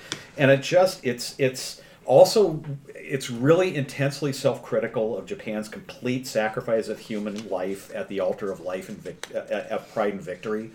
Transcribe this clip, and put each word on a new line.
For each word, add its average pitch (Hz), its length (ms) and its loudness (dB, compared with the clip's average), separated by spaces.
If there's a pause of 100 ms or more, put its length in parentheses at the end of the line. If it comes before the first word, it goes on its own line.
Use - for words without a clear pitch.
(380)
And 135 140 8
it 135 100 6
just, 180 420 4
it's, 120 360 -4
it's - 420 -2 (240)
also, 175 580 6 (320)
it's - 360 -6
really 160 440 4
intensely 139 560 -2
self-critical 113 840 0
of 95 80 -8
Japan's 107 440 -6
complete 127 580 -6
sacrifice 110 640 0
of 107 100 -6
human 104 500 -6
life 95 460 -4
at 98 120 -6
the 98 120 -4
altar 95 320 -2
of 90 100 -8
life 92 280 -8
and 98 100 -12
vic-, 82 340 -14
uh, 110 60 -2
uh, 104 320 -6
of 101 220 -6
pride 104 200 0
and 95 80 -8
victory. 107 540 -6